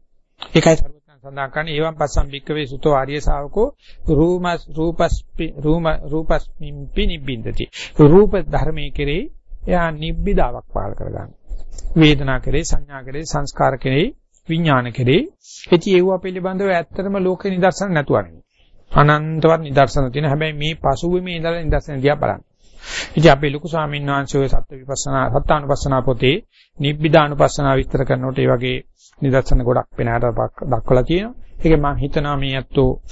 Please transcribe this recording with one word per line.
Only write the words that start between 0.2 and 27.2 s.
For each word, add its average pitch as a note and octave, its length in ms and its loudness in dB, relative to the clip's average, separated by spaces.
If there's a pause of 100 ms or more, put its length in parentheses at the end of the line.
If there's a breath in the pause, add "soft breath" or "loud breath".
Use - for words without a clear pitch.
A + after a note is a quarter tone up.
ඒකයි E3 260 6
සරුවචන - 400 -2
සඳහන් C#3 340 -8
කරන්නේ, D3+ 260 -6
"එවං D#3+ 200 -2
පස්සම් C#3+ 320 0
භික්කවේ C#3+ 380 -6
සුතෝ C#3 280 0
ආර්ය C#3 260 -2
ශාවකෝ D3+ 460 0 (400 soft breath)
රූමස්-, E3+ 640 0
රූපස්පි-, E3 840 -2
රූම-, D#3 480 0
රූපස්මින්පි D3+ 1000 -4
නිබ්බින්දති." C3+ 600 -4 (340 loud breath)
රූප F3 340 8 (140)
ධර්මයේ D3 440 -2
කෙරෙහි D3 320 -2 (420)
එයා E3+ 260 0
නිබ්බිදාවක් E3 800 0
පහළ G2+ 260 -6
කරගන්නවා. F#2 340 -8 (640)
වේදනා C#3+ 480 4
කෙරෙහි, C#3 240 -2
සංඥා C#3 380 0
කෙරෙහි, C#3 240 -10
සංස්කාර C#3+ 520 -2
කෙරෙහි, C#3 280 0 (420)
විඥාන C#3+ 440 0
කෙරෙහි. C3 280 2 (480 loud breath)
ඉතින් F3+ 260 2
ඒවා F#3 240 4
පිළිබඳව F#3 520 -4
ඇත්තටම F#3+ 480 -4
ලෝකේ F#3 320 -2
නිදර්ශන F#3 400 0
නැතුව C#3+ 260 0
නෙවෙයි. E2+ 260 -6 (480)
අනන්තවත් D#3 720 2
නිදර්ශන C#3 500 2
තියෙන. D3 180 -2
හැබැයි D3+ 260 -2
මේ D3 220 -4
පසුබිමේ F3 600 -2
ඉඳලා E3 260 -4
නිදර්ශන D3 400 -2
දිහා C#3+ 200 2
බලන්න. G#2 200 -2 (680 loud breath)
ඉතින් D#3+ 220 6
අපේ C#3+ 180 0
ලොකු D3 180 -8
ස්වාමීන් D3 380 -6
වහන්සේ C#3 340 -2
ඔය C3+ 80 0
සත්‍ය - 280 2
විපස්සනා, C3+ 540 -4
සත්‍යානුපස්සනා C#3 720 0
පොතේ C3 340 0 (420 soft breath)
නිබ්බිදානුපස්සනා D3 960 2